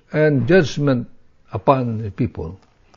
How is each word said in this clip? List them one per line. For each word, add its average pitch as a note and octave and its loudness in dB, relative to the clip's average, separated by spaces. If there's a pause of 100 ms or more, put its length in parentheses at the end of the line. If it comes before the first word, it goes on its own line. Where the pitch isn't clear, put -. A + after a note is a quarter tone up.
and C#3+ 0
judgment C#3+ 2 (400)
upon A#2+ 0
the A2 -8
people. - -6 (340)